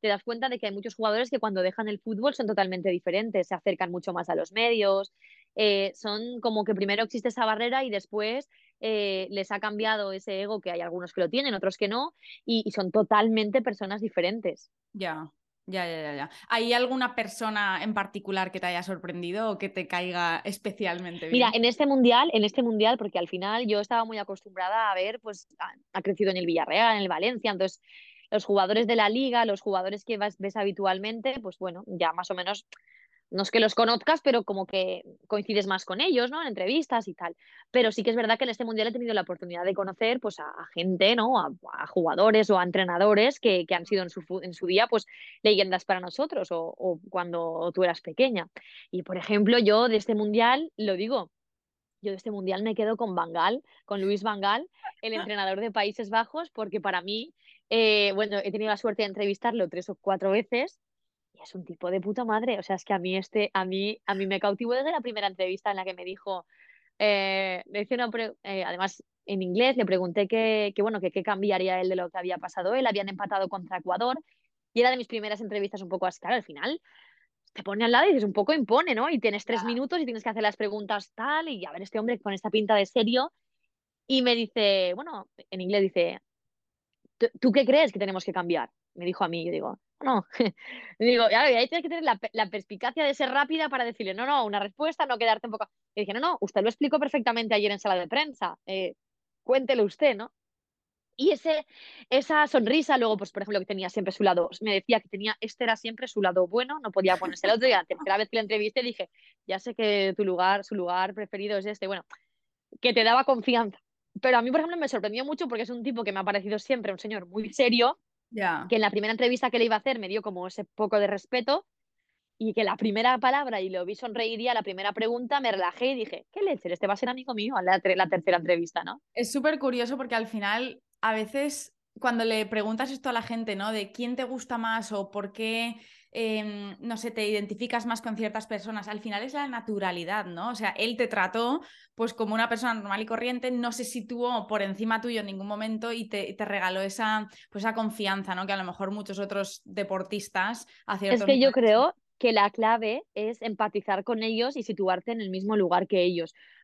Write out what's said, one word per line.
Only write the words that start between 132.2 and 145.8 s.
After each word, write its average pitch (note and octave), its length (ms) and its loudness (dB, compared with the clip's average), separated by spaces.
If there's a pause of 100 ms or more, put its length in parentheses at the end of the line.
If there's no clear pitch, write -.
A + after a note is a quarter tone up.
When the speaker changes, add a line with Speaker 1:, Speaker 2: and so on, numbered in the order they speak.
Speaker 2:
le A3 220 0
preguntas A3 440 -2
esto C4+ 180 -6
a B3+ 40 0
la A#3 80 -2
gente, A3+ 340 -6
¿no? G3+ 160 -6
De G#3 200 -6
quién A#3+ 240 -6
te C4 80 -4
gusta B3 340 -8
más A3+ 340 -4
o G3+ 200 -6
por G3+ 220 -8
qué, A3+ 440 -4 (340)
em, G#3+ 680 -6
no A3+ 180 -8
sé, A3+ 140 -8
te A3 160 -4
identificas G#3+ 580 -4
más A3+ 160 -4
con A3 160 -6
ciertas G#3+ 300 -6
personas, G#3 400 -8
al G#3+ 140 -10
final G#3 220 -6
es C4 100 -10
la C#4+ 140 -4
naturalidad, G3+ 800 -4
¿no? F3+ 240 -8
O A#3+ 60 -8
sea, G#3 160 -4
él A3 260 -4
te A#3 100 0
trató, A3+ 540 -2 (340)
pues, A3+ 200 -2
como G#3+ 180 -4
una A3+ 160 0
persona A#3 240 -2
normal G#3 280 -4
y A3 40 -8
corriente, A#3+ 460 -4
no A#3+ 200 -2
se A#3+ 140 -6
situó A#3+ 600 -4
por G#3+ 160 -2
encima G#3+ 380 -2
tuyo A#3+ 180 -4
en G#3 80 -6
ningún F#3+ 200 -10
momento A3 460 -6